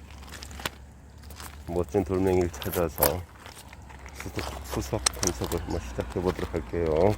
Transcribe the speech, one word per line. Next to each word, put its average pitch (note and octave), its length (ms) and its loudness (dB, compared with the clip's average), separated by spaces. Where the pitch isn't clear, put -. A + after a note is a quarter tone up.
멋진 F2 360 2
돌멩이를 F#2 460 4
찾아서 E2+ 720 2
수석, - 520 -6
수석 - 400 0
탐색을 - 560 0
한번 F2 200 -2
시작해 - 380 -4
보도록 F2+ 340 2
할게요. E2+ 340 0